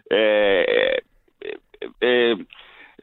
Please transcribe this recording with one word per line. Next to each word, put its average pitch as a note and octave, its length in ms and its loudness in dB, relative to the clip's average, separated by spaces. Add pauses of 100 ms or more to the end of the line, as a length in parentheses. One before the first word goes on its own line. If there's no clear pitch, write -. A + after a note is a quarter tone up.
(100)
øh, G#2 540 2 (1400)
øh, A#2+ 360 0 (640)